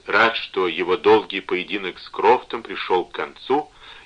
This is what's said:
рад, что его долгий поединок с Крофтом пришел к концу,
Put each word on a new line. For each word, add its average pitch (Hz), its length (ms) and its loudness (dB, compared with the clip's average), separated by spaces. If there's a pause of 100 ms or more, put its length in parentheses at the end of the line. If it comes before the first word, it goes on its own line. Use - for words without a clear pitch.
рад, 110 300 2
что - 300 -2
его 87 300 -2
долгий 101 440 4
поединок 90 600 -6
с - 80 -18
Крофтом 117 540 2
пришел 92 420 -2
к - 80 -16
концу, 85 580 -4 (360)